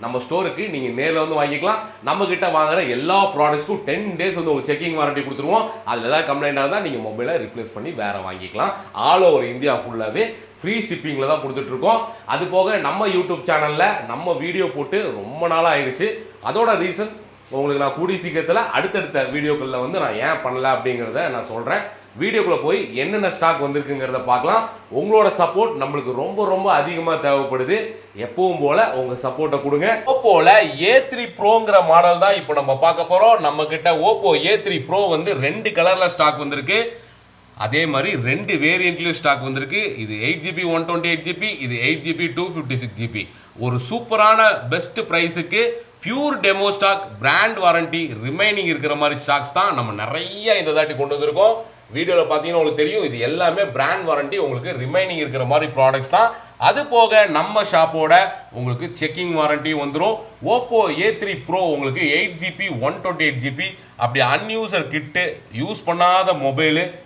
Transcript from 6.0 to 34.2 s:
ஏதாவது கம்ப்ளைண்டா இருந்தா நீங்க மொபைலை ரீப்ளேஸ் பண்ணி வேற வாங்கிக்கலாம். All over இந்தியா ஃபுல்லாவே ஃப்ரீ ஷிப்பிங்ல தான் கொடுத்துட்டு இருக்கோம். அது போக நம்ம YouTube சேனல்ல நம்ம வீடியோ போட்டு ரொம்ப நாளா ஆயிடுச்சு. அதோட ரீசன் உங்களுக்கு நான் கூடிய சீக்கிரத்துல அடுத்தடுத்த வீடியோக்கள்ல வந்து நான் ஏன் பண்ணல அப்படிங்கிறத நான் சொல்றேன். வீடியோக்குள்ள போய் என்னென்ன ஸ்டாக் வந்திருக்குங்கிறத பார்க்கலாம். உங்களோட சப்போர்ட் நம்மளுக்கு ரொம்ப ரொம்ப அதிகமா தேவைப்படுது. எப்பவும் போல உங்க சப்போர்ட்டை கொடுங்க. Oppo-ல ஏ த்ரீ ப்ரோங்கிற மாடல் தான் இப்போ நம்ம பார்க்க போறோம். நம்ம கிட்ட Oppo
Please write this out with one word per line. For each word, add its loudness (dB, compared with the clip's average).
ஏதாவது 0
கம்ப்ளைண்டா -2
இருந்தா -2
நீங்க -6
மொபைலை -4
ரீப்ளேஸ் -12
பண்ணி -10
வேற -4
வாங்கிக்கலாம். -6
All 6
over 4
இந்தியா 0
ஃபுல்லாவே -2
ஃப்ரீ -4
ஷிப்பிங்ல -4
தான் 2
கொடுத்துட்டு -6
இருக்கோம். 2
அது -2
போக 2
நம்ம -2
YouTube -2
சேனல்ல 2
நம்ம -4
வீடியோ -2
போட்டு -4
ரொம்ப -6
நாளா 4
ஆயிடுச்சு. -2
அதோட 2
ரீசன் -4
உங்களுக்கு 0
நான் -2
கூடிய -2
சீக்கிரத்துல 0
அடுத்தடுத்த -2
வீடியோக்கள்ல -2
வந்து -2
நான் -2
ஏன் -2
பண்ணல -2
அப்படிங்கிறத -2
நான் -8
சொல்றேன். -2
வீடியோக்குள்ள 0
போய் 2
என்னென்ன -2
ஸ்டாக் 2
வந்திருக்குங்கிறத -4
பார்க்கலாம். 4
உங்களோட 4
சப்போர்ட் 2
நம்மளுக்கு -4
ரொம்ப -2
ரொம்ப 0
அதிகமா -2
தேவைப்படுது. 0
எப்பவும் 0
போல 4
உங்க -4
சப்போர்ட்டை 0
கொடுங்க. 2
Oppo-ல 6
ஏ 6
த்ரீ -4
ப்ரோங்கிற 4
மாடல் 6
தான் 4
இப்போ -4
நம்ம 0
பார்க்க 2
போறோம். 6
நம்ம 0
கிட்ட 0
Oppo 2